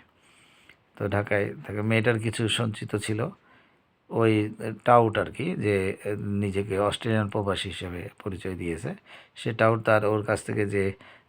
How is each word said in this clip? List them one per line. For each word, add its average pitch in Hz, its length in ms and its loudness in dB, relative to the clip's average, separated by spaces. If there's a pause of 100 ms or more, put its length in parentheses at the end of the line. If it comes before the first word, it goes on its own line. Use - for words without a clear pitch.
(1000)
তো 104 100 -4
ঢাকায় 104 460 0 (140)
থাকে। 104 140 -6
মেয়েটার 113 380 2
কিছু 113 280 -2
সঞ্চিত 113 480 -2
ছিল, 110 340 -2 (800)
ওই 110 440 2 (320)
টাউট 117 320 8
আর 85 140 -2
কি, - 240 -4
যে 98 420 0 (200)
নিজেকে 101 640 -2
অস্ট্রেলিয়ান 104 500 0
প্রবাসী 101 400 -2
হিসেবে 87 400 -8 (140)
পরিচয় 95 320 -6
দিয়েছে, 87 400 -6 (400)
সে - 180 -6
টাউট 113 300 4
তার, 107 220 4
ওর 107 180 2
কাছ 104 200 -2
থেকে 110 220 -2
যে 98 260 0 (380)